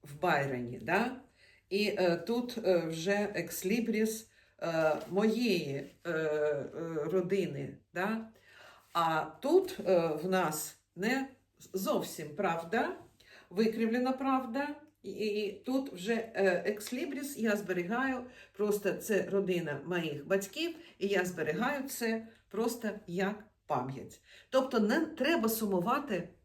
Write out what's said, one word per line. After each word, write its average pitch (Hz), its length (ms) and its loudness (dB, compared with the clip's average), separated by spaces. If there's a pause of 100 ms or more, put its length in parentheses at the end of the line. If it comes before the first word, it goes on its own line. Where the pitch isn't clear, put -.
в 143 180 -16
Байроні, 139 580 0
да? 202 420 0 (480)
І, 202 280 0
е, 175 200 4
тут, 240 400 -2
е, 185 200 4
вже 170 560 0
екслібріс, 220 960 0 (320)
е, 160 340 4 (140)
моєї, 190 680 2
е, - 360 -8
е, 151 580 0 (420)
родини, 175 680 0 (160)
да? 220 340 -2 (680)
А 160 320 2 (140)
тут, 339 480 4
е, 170 200 6
в 156 220 -2
нас 175 480 0 (180)
не 247 320 0 (460)
зовсім 190 600 -2
правда, 190 600 0 (540)
викривлена 226 600 2
правда, 262 560 0 (360)
і, - 60 -12
і 208 560 -2
тут 269 280 -2
вже, 180 200 -2
е, 190 520 2
екслібріс 269 720 -4
я 214 180 2
зберігаю, 220 680 -2 (320)
просто 202 360 2
це 180 360 0
родина 170 560 0
моїх 160 420 -4
батьків, 240 480 -2 (240)
і 190 80 0
я 185 180 2
зберігаю 180 640 -2
це 226 380 -2 (220)
просто 226 400 -2 (180)
як 190 360 -2 (220)
пам'ять. 131 560 -4 (280)
Тобто 262 300 4
не 262 260 4
треба 262 440 2
сумувати 196 800 0 (160)